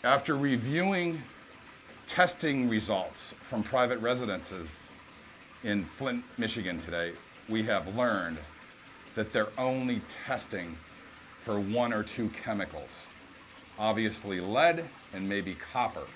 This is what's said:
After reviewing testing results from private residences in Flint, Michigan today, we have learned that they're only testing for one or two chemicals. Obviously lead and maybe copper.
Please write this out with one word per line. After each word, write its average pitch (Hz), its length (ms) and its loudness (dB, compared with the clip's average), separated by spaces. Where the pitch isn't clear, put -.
After 139 320 6
reviewing 156 840 2
testing 147 640 4
results 95 720 0
from 113 220 -2
private 123 380 4
residences 98 920 -2
in 104 200 2
Flint, 120 400 -2
Michigan 104 420 -2
today, 85 340 -2
we 110 140 2
have 101 340 2
learned 95 400 2
that 107 180 -2
they're 107 240 4
only 127 460 0
testing 90 500 -4
for 104 160 0
one 117 320 2
or 107 120 0
two 110 260 -2
chemicals. 92 760 -6
Obviously 104 640 2
lead 160 420 4
and 95 120 -2
maybe 95 300 -2
copper. 107 320 0